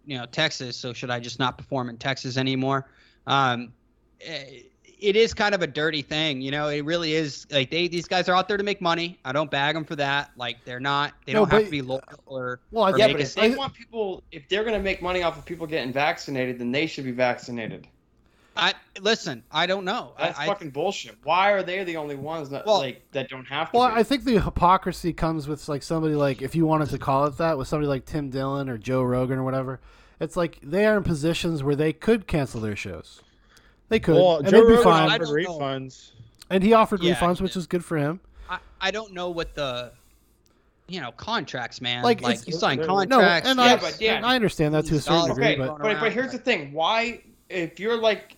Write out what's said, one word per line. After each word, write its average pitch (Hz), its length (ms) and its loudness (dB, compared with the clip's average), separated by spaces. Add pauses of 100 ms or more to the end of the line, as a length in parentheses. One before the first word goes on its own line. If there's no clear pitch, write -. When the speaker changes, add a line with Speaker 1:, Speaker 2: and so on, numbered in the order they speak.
Speaker 1:
you 139 120 -10
know, 117 80 -10
Texas, 139 500 -6
so 123 160 -10
should 127 180 -10
I 120 100 -4
just 120 180 -12
not 127 200 -2
perform 131 320 -6
in 117 60 -14
Texas 131 400 -6
anymore?" 131 520 0 (400)
Um, 123 440 0 (480)
eh, 135 420 -14 (400)
it 202 140 2
is 220 160 6
kind 208 220 0
of 175 80 0
a 165 40 0
dirty 151 360 -2
thing, 151 400 -2
you 135 80 -6
know. 147 180 -4
It 147 160 -4
really 160 300 -2
is. 156 360 -4
Like, 135 200 0
they, 170 180 -2
these 165 180 -6
guys 185 220 0
are 185 80 2
out 185 120 0
there 202 100 -2
to 202 40 -2
make 202 200 -4
money. 170 420 -2
I 131 80 -8
don't 147 180 -2
bag 143 240 0
'em 160 120 -6
for 160 100 -10
that. 143 400 -2
Like, 120 300 -10
they're 123 120 -12
not. 143 360 -2 (100)
They - 80 -8
Speaker 2:
No, 214 80 4
Speaker 1:
don't 196 120 4
have 214 80 6
Speaker 2:
but 214 60 2
Speaker 1:
to 185 40 -12
be 147 100 -4
loyal 131 220 -6 (240)
or, 127 340 -8 (100)
Speaker 2:
well, 220 140 2
I 190 60 4
Speaker 1:
or 135 80 2
Speaker 3:
Yeah, - 80 8
Speaker 1:
make 143 100 6
Speaker 3:
but 147 60 -2
Speaker 1:
a - 20 2
Speaker 3:
if 131 100 -8
they 220 200 4
Speaker 2:
I - 20 -4
Speaker 3:
want 269 160 -6
people, 220 580 -8
if 156 200 -18
they're 202 120 0
gonna 220 160 -2
make 196 220 -2
money 180 220 -2
off 160 160 -2
of 139 80 -18
people 165 200 -8
getting 143 240 -4
vaccinated, 135 680 -2
then 120 120 -4
they 151 160 0
should 147 180 -10
be 127 80 -6
vaccinated. 120 760 -4 (720)
Speaker 1:
I, 185 160 0 (260)
listen, 190 500 -2
I 156 140 0
don't 185 220 -2
know. 196 320 -6
I, 151 80 -2
Speaker 3:
That's 170 140 -6
Speaker 1:
I 151 80 -2
Speaker 3:
fucking 175 220 -4
bullshit. 139 520 -6
Why 185 300 4
are 196 100 2
they 185 200 -6
the 170 140 -6
only 147 200 -8
ones 147 340 -8
that, 139 160 -8
Speaker 1:
Well, 202 140 4
Speaker 3:
like, - 320 -10
that 135 180 -6
don't 131 160 -16
have 151 240 -4
to 240 80 2
Speaker 2:
Well, 247 100 4
Speaker 3:
be? 220 60 0
Speaker 2:
I 233 80 4
think 240 220 0
the 233 180 4
hypocrisy 175 720 2
comes 160 340 -4
with, 147 180 -8
like, 143 160 -4
somebody, 160 320 -2
like, 139 280 0
if 135 120 -8
you 160 120 4
wanted 156 240 2
to 131 80 -4
call 139 260 2
it 143 140 -2
that, 165 180 0
with 131 120 -6
somebody 151 200 0
like 135 160 -2
Tim 147 240 -6
Dillon 135 400 -4
or 120 80 -6
Joe 127 260 0
Rogan 127 360 0
or 131 60 -2
whatever. 131 360 -4 (400)
It's 160 160 -6
like 175 260 -2
they 175 220 0
are 214 140 4
in 170 60 -2
positions 160 580 0
where 143 140 2
they 151 180 0
could 220 320 2
cancel 135 340 -2
their 107 160 -4
shows. - 460 -14 (680)
They 226 100 2
could, 165 160 4
Speaker 4:
Well, 175 240 8
Speaker 2:
and 143 100 0
Speaker 4:
Joe 196 100 10
Speaker 2:
they'd 226 100 12
be 226 60 10
Speaker 4:
Rogan 240 100 8
Speaker 2:
fine. 160 260 8
Speaker 1:
I 160 60 2
Speaker 4:
offered 170 80 -2
Speaker 1:
don't 147 180 0
know. 175 160 -6
Speaker 4:
refunds. 135 520 -6 (400)
Speaker 2:
And 185 120 4
he 220 120 6
offered 208 280 4
Speaker 1:
Yeah, 180 120 4
Speaker 2:
refunds, 175 240 2
Speaker 1:
he 190 60 -2
Speaker 2:
which 185 100 -4
Speaker 1:
did. 190 60 -4
Speaker 2:
is 160 60 -8
good 180 180 -4
for 165 120 -4
him. 151 240 -2 (280)
Speaker 1:
I, 180 100 -8 (220)
I 190 120 0
don't 208 200 -8
know 180 180 -6
what 165 260 -6
the, 123 360 -6 (960)
you 180 120 -8
know, 120 120 -8
contracts, 139 680 -8
man. 123 240 -4
Speaker 2:
Like, 120 160 2
Speaker 1:
Like, 120 160 0
Speaker 2:
it's, - 120 -14
Speaker 1:
you 175 40 -6
sign 165 260 0
Speaker 4:
no, 160 80 -4
Speaker 2:
no, 185 80 0
Speaker 1:
contracts. 196 540 4
Speaker 2:
and 262 100 2
Speaker 3:
Yeah, 247 60 4
Speaker 2:
I, 247 120 8
Speaker 3:
but 165 240 -6
yeah. 214 160 2
Speaker 2:
and 214 100 -2
I 254 80 2
understand 165 400 0
that 156 120 2
to 156 100 0
a 143 40 2
certain 143 200 0
Speaker 1:
Dollars 170 140 0
Speaker 2:
degree, 233 120 0
Speaker 3:
Okay, 175 100 2
Speaker 2:
but 131 100 -2 (120)
Speaker 3:
but, - 0 -
but 214 220 0
Speaker 1:
going 214 120 2
Speaker 3:
here's 254 140 -2
Speaker 1:
around, - 60 -10
Speaker 3:
the 254 40 -8
Speaker 1:
like 247 80 -10
Speaker 3:
thing. 156 280 -2
Why, 220 500 0 (260)
if 170 320 -6
you're, 226 160 -2
like, 220 420 0